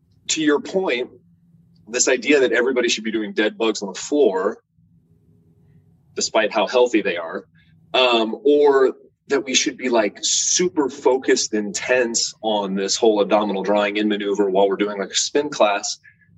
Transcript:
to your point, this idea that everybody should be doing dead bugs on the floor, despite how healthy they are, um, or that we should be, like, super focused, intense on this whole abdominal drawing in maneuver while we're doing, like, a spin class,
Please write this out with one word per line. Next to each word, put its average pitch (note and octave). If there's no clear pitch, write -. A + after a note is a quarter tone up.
to D#3
your D3
point, D#3
this A#2+
idea C3
that B2
everybody A#2+
should A2
be A2
doing G#2
dead G#2
bugs A2
on G2
the -
floor, G#2+
despite G#2
how G#2+
healthy B2
they F2
are, E2+
um, A#2
or C#3
that C#3
we C3
should -
be, B2
like, A2
super -
focused, C3
intense A2+
on G#2
this G2
whole G#2+
abdominal G2+
drawing G#2
in G#2+
maneuver G2+
while G2
we're F#2+
doing, G2+
like, F#2+
a -
spin -
class, G#2